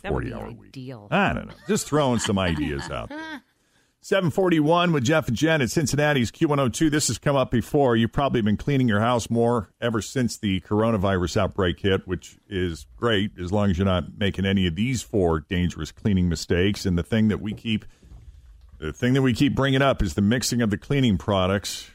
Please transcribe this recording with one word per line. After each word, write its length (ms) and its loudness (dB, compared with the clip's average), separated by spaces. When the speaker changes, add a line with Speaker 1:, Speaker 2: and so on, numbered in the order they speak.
Speaker 1:
That 100 -6
would 120 -2
be 60 -8
Speaker 2:
forty-hour 220 -12
week. 160 -20
Speaker 1:
ideal. 420 -16
Speaker 2:
I 220 0
don't 160 -8
know. 60 -20
Just 200 -2
throwing 320 0
some 200 0
ideas 520 -2
out 180 -10
there. 380 -12
Speaker 1:
<laughs> 540 -20
Speaker 2:
Seven 300 0
forty-one 640 2
with 120 2
Jeff 240 2
and 80 -2
Jen 260 2
at 80 0
Cincinnati's 600 0
Q 180 0
one 120 2
oh 80 2
two. 220 0
This 180 0
has 100 -4
come 160 0
up 160 2
before. 460 2
You've 160 2
probably 300 0
been 140 2
cleaning 320 0
your 120 2
house 300 0
more 400 0
ever 220 -2
since 340 -4
the 240 -2
coronavirus 800 0
outbreak 420 0
hit, 260 0
which 320 -8
is 380 -6
great 360 0
as 100 -4
long 180 2
as 80 0
you're 80 0
not 320 0
making 280 -2
any 200 2
of 100 -2
these 260 -2
four 380 0
dangerous 500 -4
cleaning 380 0
mistakes. 580 0
And 100 0
the 60 0
thing 260 2
that 120 0
we 140 -8
keep, 300 -4
the 140 -8
thing 220 0
that 80 2
we 120 2
keep 220 2
bringing 260 2
up 180 2
is 140 -2
the 80 0
mixing 400 0
of 80 2
the 80 -2
cleaning 400 0
products. 760 -2